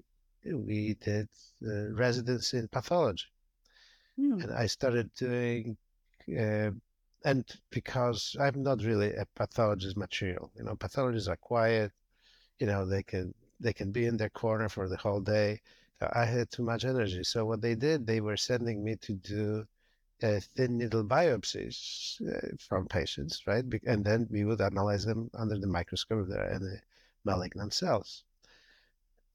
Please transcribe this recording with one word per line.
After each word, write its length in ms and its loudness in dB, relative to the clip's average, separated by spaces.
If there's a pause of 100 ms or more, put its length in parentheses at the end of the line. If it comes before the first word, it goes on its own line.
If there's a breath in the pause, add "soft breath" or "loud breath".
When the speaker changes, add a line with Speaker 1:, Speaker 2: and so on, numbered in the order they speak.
(460)
Speaker 1:
we 560 -2
did, 260 0 (380)
uh, 280 -4
residency 640 0
in 100 -2
pathology. 580 0 (920 soft breath)
Speaker 2:
Hmm. 260 2
Speaker 1:
And 120 -4
I 120 2
started 500 0
doing, 640 -2 (640)
uh, 320 2 (540)
and 200 4 (240)
because 720 -2
I'm 240 2
not 180 2
really 320 2
a 220 -4
pathologist 640 0
material, 580 -4
you 80 -12
know, 120 -4
pathologists 520 -2
are 80 0
quiet, 560 2 (680 soft breath)
you 80 0
know, 180 2
they 180 0
can, 300 -4 (260)
they 140 0
can 180 -4
be 140 2
in 120 2
their 120 0
corner 400 0
for 180 -4
the 100 -4
whole 220 0
day. 400 2 (400 soft breath)
So 160 -2
I 100 2
had 240 0
too 140 -4
much 220 0
energy. 380 0
So 220 0
what 160 -2
they 140 2
did, 320 2
they 140 2
were 160 -2
sending 460 0
me 180 -2
to 120 -4
do, 520 -2 (580)
uh, 160 4 (160)
thin 220 2
needle 260 2
biopsies, 1200 0
uh, 380 -4
from 280 -2
patients, 600 -4
right? 200 2
Be-, 200 -2
and 180 2
then 240 4
we 160 2
would 160 2
analyze 420 2
them 300 -2
under 240 -2
the 100 -2
microscope 560 0
if 60 -4
there 140 -2
are 100 0
any 240 -4 (480 soft breath)
malignant 480 -2
cells. 500 -2 (1120 soft breath)